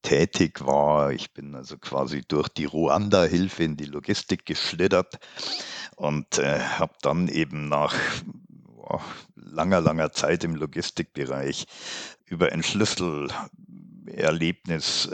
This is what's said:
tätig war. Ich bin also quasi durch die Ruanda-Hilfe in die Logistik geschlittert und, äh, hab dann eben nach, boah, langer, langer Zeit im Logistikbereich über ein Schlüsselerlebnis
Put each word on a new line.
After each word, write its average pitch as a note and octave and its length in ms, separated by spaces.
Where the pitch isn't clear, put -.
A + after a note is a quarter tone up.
tätig D#2 600
war. D2 500
Ich - 200
bin C#2+ 220
also - 240
quasi C2+ 480
durch D2 220
die D2+ 160
Ruanda-Hilfe F2 1000
in D#2 120
die D2+ 100
Logistik D2+ 600
geschlittert F#2 720
und, - 420
äh, C#2+ 220
hab - 420
dann E2 260
eben D2+ 420
nach, D2 260
boah, - 760
langer, E2+ 480
langer D#2 300
Zeit E2+ 320
im E2+ 100
Logistikbereich C#2+ 1120
über F2 240
ein E2 100
Schlüsselerlebnis - 2500